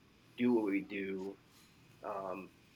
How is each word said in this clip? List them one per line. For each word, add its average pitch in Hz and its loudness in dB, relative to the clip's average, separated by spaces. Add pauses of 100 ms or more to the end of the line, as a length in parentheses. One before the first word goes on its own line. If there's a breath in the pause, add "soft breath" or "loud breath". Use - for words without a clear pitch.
(360)
do 123 4
what 110 4
we 98 2
do, 95 -4 (720)
um, 95 -6 (280)